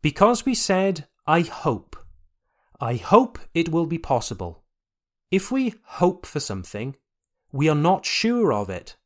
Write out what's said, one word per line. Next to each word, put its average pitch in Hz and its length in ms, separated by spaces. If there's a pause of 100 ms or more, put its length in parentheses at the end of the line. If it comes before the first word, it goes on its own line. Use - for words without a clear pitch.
Because 208 420
we 254 100
said, 185 540 (180)
"I 160 140
hope. - 560 (840)
I 120 160
hope 226 420 (160)
it 165 160
will 165 160
be 165 120
possible." 117 680 (640)
If 190 200
we 254 240 (100)
hope - 420
for - 140
something, 107 560 (540)
we 143 200
are 151 40
not 170 300
sure 226 480
of 104 160
it. - 380